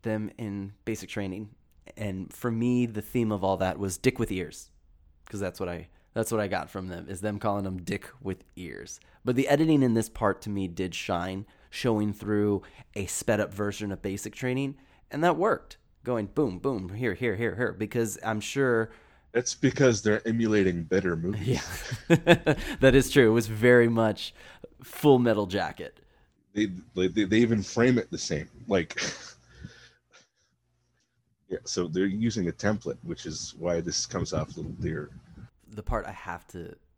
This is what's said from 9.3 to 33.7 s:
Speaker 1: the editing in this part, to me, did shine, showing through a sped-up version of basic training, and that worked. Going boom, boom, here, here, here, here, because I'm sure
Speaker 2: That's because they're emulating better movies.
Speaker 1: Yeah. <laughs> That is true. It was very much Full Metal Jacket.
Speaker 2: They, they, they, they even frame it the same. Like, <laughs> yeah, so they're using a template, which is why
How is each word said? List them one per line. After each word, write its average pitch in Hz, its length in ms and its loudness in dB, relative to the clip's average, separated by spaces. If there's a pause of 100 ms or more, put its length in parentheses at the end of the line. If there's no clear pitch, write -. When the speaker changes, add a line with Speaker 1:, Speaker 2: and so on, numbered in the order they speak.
Speaker 1:
the 135 100 2
editing 147 360 4
in 120 100 4
this 110 160 0
part, - 340 0
to 107 60 -8
me, 98 180 -2
did 87 260 -6
shine, 95 520 -6 (260)
showing 107 420 0
through 104 480 0 (320)
a 98 120 -6
sped-up 104 480 -2
version 101 380 -4
of 90 100 -8
basic 101 320 -6
training, 135 420 -4 (360)
and 143 120 -4
that 170 120 4
worked. 185 420 -2 (280)
Going 113 220 -2
boom, 95 320 0
boom, 98 340 -4
here, 110 220 -2
here, 113 200 -2
here, 110 200 -2
here, 104 180 -2
because 107 500 -2
I'm 110 160 -2
sure 117 520 0 (420)
Speaker 2:
That's 123 220 -2
because 127 460 4
they're 107 240 2
emulating 107 580 2
better 90 340 0
movies. 101 440 -2 (480)
Speaker 1:
Yeah. 165 440 6 (140)
<laughs> - 120 -8
That 135 160 8
is 135 160 4
true. 117 200 8
It - 20 6
was 113 140 4
very 117 420 6
much 113 440 0 (500)
Full 139 360 6
Metal 107 280 2
Jacket. 87 520 -6 (540)
Speaker 2:
They, 104 140 2 (280)
they, 92 140 2
they, 104 160 2
they 104 140 2
even 113 220 4
frame 120 360 4
it 101 120 -2
the 82 80 -8
same. - 300 -4 (220)
Like, 87 320 0
<laughs> - 40 -2 (2500)
yeah, 92 160 -6
so 90 220 -4
they're 90 180 0
using 104 420 -2
a 82 60 -2
template, 101 500 -4
which 82 220 -10
is - 340 -10
why 85 220 0